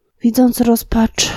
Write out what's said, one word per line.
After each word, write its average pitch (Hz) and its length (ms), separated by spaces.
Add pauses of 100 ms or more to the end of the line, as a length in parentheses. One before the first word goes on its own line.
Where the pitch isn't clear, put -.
(220)
Widząc 240 400
rozpacz 233 760